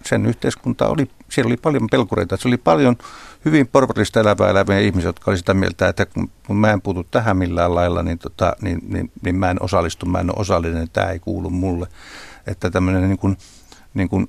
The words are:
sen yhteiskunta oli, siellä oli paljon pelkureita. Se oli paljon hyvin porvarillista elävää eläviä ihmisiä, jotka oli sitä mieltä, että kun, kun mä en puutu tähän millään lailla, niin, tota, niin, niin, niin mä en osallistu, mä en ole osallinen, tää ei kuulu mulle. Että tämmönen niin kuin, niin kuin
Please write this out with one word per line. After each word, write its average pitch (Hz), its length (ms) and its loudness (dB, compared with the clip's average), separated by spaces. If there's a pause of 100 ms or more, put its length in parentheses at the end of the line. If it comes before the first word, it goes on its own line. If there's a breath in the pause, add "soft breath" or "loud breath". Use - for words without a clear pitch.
sen 110 200 0
yhteiskunta 117 600 -2
oli, 139 220 0 (200)
siellä 123 200 0
oli 120 80 0
paljon 135 340 0
pelkureita. 98 460 -2
Se - 100 -4
oli 123 100 0
paljon 139 400 2 (480 loud breath)
hyvin 156 220 4
porvarillista 117 520 2
elävää 101 300 4
eläviä 98 300 2
ihmisiä, 92 300 2
jotka 87 220 -4
oli 95 60 2
sitä 92 160 0
mieltä, 92 340 0
että 98 180 0
kun, 90 260 -6 (160)
kun 101 100 -2
mä 107 140 4
en 104 100 2
puutu 90 300 -4
tähän 113 260 2
millään 87 380 0
lailla, 87 280 0
niin, 85 160 -4
tota, - 420 -2
niin, 87 180 -4 (100)
niin, 87 220 -6 (100)
niin 90 140 -2
mä 92 160 0
en 92 120 -4
osallistu, 90 420 -2
mä 90 140 -2
en 87 100 -2
ole - 100 -4
osallinen, 85 540 -2
tää 92 180 0
ei 87 80 -8
kuulu 90 300 -6
mulle. 87 380 -2 (600 loud breath)
Että - 220 -4
tämmönen 92 400 2
niin 98 100 0
kuin, 95 180 0 (560 loud breath)
niin 92 160 -2
kuin 95 200 0